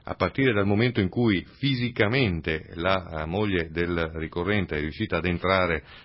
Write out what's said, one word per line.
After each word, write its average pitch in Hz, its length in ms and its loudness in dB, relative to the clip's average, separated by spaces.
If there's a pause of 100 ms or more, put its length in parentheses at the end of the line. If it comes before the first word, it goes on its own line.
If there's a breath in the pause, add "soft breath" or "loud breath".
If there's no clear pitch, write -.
a - 100 -8
partire 123 360 2
dal 101 140 2
momento 113 340 2
in 92 100 2
cui 110 360 2 (120)
fisicamente 117 1160 0
la, 87 480 -2
eh, 78 40 -4
moglie 90 440 0
del 85 460 -2
ricorrente 85 640 -2
è - 20 -2
riuscita 82 380 -2
ad 80 80 -2
entrare 90 580 2 (220 loud breath)